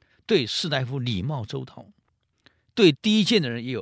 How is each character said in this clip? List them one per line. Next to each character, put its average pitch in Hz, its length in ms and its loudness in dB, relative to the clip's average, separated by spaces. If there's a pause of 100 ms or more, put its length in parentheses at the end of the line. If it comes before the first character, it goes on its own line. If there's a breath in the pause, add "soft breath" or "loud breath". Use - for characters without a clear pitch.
(260)
对 156 200 0
士 - 220 -6
大 135 160 -2
夫 131 160 -6
礼 117 240 -4
貌 131 220 -6
周 67 180 -10
到， - 260 -20 (840 soft breath)
对 190 160 8
低 214 320 2
贱 202 180 2
的 127 80 -4
人 117 140 -6
也 127 80 -8
有 113 100 -6